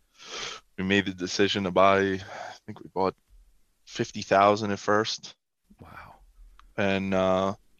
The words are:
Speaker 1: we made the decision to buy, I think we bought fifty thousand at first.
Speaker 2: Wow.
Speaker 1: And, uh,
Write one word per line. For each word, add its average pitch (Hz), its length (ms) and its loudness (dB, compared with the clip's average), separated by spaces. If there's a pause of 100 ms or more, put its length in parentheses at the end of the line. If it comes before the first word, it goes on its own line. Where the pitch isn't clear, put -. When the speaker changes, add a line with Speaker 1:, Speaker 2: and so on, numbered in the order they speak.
(760)
Speaker 1:
we 92 80 -4
made 95 220 2
the 98 80 -6
decision 95 500 -2
to 92 60 -2
buy, 95 300 4
I 95 200 -2 (460)
think 104 140 -18
we - 140 -20
bought 92 200 -2 (720)
fifty - 360 -8
thousand 104 500 4
at 98 60 -6
first. - 560 -2 (460)
Speaker 2:
Wow. - 360 -20 (600)
Speaker 1:
And, 98 380 0
uh, 95 400 0 (260)